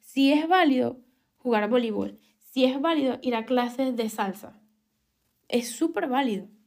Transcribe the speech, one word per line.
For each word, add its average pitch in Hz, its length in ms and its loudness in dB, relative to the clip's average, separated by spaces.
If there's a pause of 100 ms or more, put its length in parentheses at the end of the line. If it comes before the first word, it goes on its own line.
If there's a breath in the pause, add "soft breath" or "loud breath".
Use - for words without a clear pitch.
Sí 269 320 2
es 302 140 2
válido 277 540 2 (460)
jugar 214 240 0
voleibol. 214 480 -2 (220 soft breath)
Sí - 240 0
es 262 160 2
válido 285 420 0
ir 240 140 -2
a 226 100 -6
clases 247 480 -2
de 226 140 -2
salsa. - 520 -8 (880)
Es 240 220 -2
súper 330 400 -2
válido. 247 400 -2 (180)